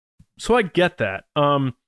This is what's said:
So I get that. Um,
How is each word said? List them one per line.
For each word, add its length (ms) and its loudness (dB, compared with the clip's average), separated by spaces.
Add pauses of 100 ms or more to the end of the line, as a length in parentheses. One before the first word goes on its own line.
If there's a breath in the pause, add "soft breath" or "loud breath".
(380)
So 180 0
I 60 2
get 380 -2
that. 260 -6 (100)
Um, 400 0 (120)